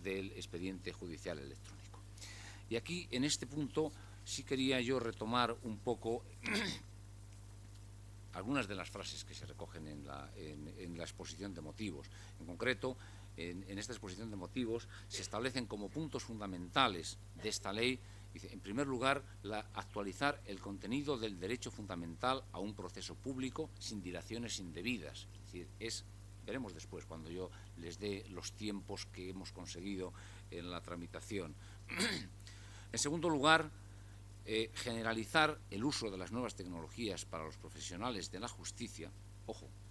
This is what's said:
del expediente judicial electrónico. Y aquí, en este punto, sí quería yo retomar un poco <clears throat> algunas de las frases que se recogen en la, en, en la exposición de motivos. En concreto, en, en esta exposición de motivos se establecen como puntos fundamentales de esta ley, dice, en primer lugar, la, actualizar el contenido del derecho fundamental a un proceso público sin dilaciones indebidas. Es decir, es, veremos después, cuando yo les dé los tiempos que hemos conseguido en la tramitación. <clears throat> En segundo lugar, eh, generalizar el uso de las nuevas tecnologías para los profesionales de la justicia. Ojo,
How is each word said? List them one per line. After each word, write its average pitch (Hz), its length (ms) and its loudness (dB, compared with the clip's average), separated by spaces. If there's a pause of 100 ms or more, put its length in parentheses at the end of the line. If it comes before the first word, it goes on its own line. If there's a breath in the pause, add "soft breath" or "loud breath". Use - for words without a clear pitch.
del 95 300 0
expediente 92 600 -2
judicial 85 460 -4
electrónico. - 600 -10 (720 loud breath)
Y 113 80 4
aquí, 170 340 -2
en 127 120 6
este 143 240 4
punto, 147 440 4 (320 loud breath)
sí - 200 -2
quería 131 380 8
yo 127 180 6
retomar 117 640 6
un 110 140 0
poco 117 460 2 (180)
<clears throat> - 1900 -4
algunas 110 340 4
de 101 80 -2
las 90 140 -2
frases - 340 -4
que - 100 -10
se - 120 -8
recogen 78 420 -6
en 73 180 -6
la, 69 300 -8
en, 78 420 -6
en 87 200 -4
la 85 60 -2
exposición 95 500 -4
de 85 80 -6
motivos. 78 460 -4 (320 loud breath)
En 80 60 -8
concreto, 123 520 2 (400 loud breath)
en, 87 320 -2
en 98 80 -2
esta 104 160 -2
exposición 104 360 -4
de 104 60 -4
motivos 113 520 2 (200 loud breath)
se - 140 -2
establecen 120 460 2
como 104 220 -2
puntos 147 340 0
fundamentales 98 920 4 (240)
de 107 80 2
esta 98 220 0
ley, 123 280 6 (340 loud breath)
dice, 98 180 -8
en 95 80 -6
primer 104 280 2
lugar, 135 360 6 (200)
la, 104 160 0 (140)
actualizar 101 720 0
el 101 140 -6
contenido 120 580 0
del 107 220 -2
derecho 104 320 0
fundamental 98 800 2
a 82 80 -4
un 104 140 -2
proceso 98 420 -6
público 131 540 -2 (100)
sin 104 220 -2
dilaciones 104 580 -2
indebidas. 90 760 -2
Es - 120 -12
decir, 87 220 -8 (120)
es, 110 240 -2 (420)
veremos 107 280 -2
después, 80 320 -8
cuando 80 240 -8
yo 90 200 -2 (280 loud breath)
les 85 220 -6
dé 101 300 0
los 87 240 -4
tiempos 101 520 -2
que 92 240 -6
hemos 92 220 -6
conseguido 92 640 -2 (380 loud breath)
en 87 180 -4
la 87 120 -2
tramitación. 87 720 -2 (320 loud breath)
<clears throat> 185 480 2 (560 loud breath)
En 117 80 2
segundo 160 280 4
lugar, 156 420 10 (760 loud breath)
eh, 110 280 4
generalizar 113 840 4 (100)
el 101 140 2
uso 127 260 4
de 95 80 -2
las 92 140 -2
nuevas 117 240 0
tecnologías 90 720 -2
para 82 180 -2
los 80 140 -4
profesionales 95 760 -2
de 90 80 -4
la 117 80 -2
justicia. - 640 -6 (360)
Ojo, - 200 -6 (240)